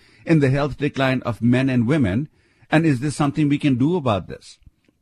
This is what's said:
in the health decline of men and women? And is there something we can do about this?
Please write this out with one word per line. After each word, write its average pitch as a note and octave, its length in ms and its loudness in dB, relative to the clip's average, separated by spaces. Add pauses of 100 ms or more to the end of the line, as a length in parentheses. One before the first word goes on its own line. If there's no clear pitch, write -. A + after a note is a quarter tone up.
(240)
in E3 140 2
the C#3 100 4
health C#3 300 -2
decline C3 440 -2
of - 200 -6
men B2 260 2
and B2 180 0
women? C3 440 0 (400)
And D#3+ 160 2
is C#3 140 0
there D3 100 -4
something C#3+ 400 0
we C#3+ 80 0
can C#3 180 0
do C#3 180 0
about A#2 340 -2
this? - 300 -18 (440)